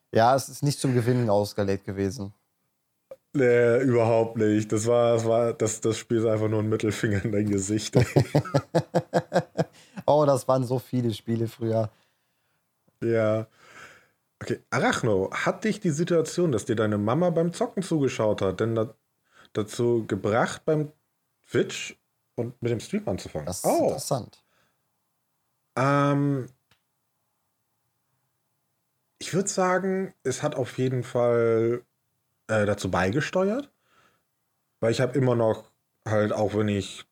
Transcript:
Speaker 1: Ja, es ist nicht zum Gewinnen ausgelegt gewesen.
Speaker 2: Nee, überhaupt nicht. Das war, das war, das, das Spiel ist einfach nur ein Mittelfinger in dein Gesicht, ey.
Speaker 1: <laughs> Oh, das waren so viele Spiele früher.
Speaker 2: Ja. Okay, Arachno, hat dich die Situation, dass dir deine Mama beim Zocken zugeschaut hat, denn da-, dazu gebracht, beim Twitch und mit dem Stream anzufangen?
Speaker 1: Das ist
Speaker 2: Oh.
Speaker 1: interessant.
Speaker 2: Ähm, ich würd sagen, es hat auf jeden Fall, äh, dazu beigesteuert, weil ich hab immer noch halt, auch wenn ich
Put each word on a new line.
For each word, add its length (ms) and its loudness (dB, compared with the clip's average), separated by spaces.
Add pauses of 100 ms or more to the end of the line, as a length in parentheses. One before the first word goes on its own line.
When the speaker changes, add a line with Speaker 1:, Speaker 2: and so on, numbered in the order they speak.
(120)
Speaker 1:
Ja, 220 4
es 140 -2
ist 160 -8
nicht 160 0
zum 140 0
Gewinnen 360 2
ausgelegt 540 0
gewesen. 500 -4 (1000)
Speaker 2:
Nee, 500 4
überhaupt 560 2
nicht. 340 2
Das 160 0
war, 260 4
das 100 0
war, 280 2
das, 280 -2
das 160 0
Spiel 220 -2
ist 80 2
einfach 220 0
nur 100 0
ein 100 0
Mittelfinger 560 0
in 60 -2
dein 180 0
Gesicht, 460 -2
ey. 100 4
Speaker 1:
<laughs> 380 2 (1600)
Oh, 220 4
das 220 2
waren 160 2
so 160 -2
viele 340 -2
Spiele 320 -2
früher. 440 -2 (1120)
Speaker 2:
Ja. 460 0 (960)
Okay, 180 -6 (100)
Arachno, 600 0
hat 320 -4
dich 160 -2
die 100 0
Situation, 640 0
dass 120 -2
dir 120 -2
deine 220 0
Mama 320 0
beim 220 0
Zocken 300 -4
zugeschaut 580 0
hat, 200 -2
denn 140 0
da-, 200 -2 (580)
dazu 540 -2
gebracht, 580 -2
beim 280 0 (560)
Twitch 500 -4 (380)
und 260 -8
mit 100 -2
dem 80 -4
Stream 260 -6
anzufangen? 400 -6
Speaker 1:
Das 120 -8
ist 80 -4
Speaker 2:
Oh. 220 2
Speaker 1:
interessant. 540 -6 (1300)
Speaker 2:
Ähm, 720 2 (2750)
ich 160 -10
würd 140 0
sagen, 720 -2
es 200 -4
hat 120 -2
auf 240 -6
jeden 240 -2
Fall, 800 2 (680)
äh, 160 2
dazu 260 -2
beigesteuert, 800 -2 (1120)
weil 120 2
ich 80 -2
hab 160 -2
immer 180 2
noch 360 0 (380)
halt, 240 2
auch 220 -2
wenn 140 0
ich 440 -4